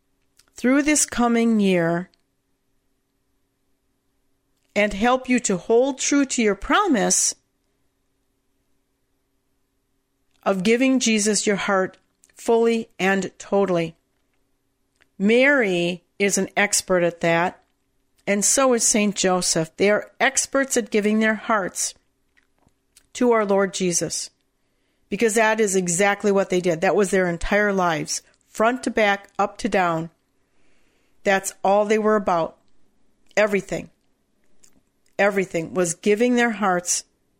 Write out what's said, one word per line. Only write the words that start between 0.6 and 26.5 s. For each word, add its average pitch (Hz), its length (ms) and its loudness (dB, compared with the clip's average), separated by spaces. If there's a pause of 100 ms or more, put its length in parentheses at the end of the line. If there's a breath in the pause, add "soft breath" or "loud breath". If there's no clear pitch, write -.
this 294 220 0
coming 233 560 0
year 175 500 0 (2750)
and 208 160 0
help 247 360 0
you 247 100 2
to 202 180 -2
hold 254 420 0
true 285 260 0
to 247 180 -4
your 208 120 0
promise 277 800 0 (3000)
of 190 200 -2
giving 247 360 2
Jesus 214 480 0
your 202 100 0
heart 190 400 -2 (380)
fully 233 540 0 (100)
and 190 400 0
totally. 180 560 -2 (1200)
Mary 202 880 2 (160)
is 202 200 0
an 190 180 -4
expert 185 480 0
at 170 160 -4
that, 170 420 0 (640)
and 202 180 0
so 262 300 2
is 226 80 0
Saint 208 320 0
Joseph. 180 640 -2
They 196 140 2
are - 280 0
experts 262 580 -2
at 220 140 -2
giving 214 300 0
their 220 160 0
hearts - 580 -4 (1200)
to 247 160 2
our 220 140 2
Lord 196 280 0
Jesus, 170 580 -4 (800)
because 208 260 -2
that 220 260 2
is 196 160 0
exactly 196 560 0
what 196 180 0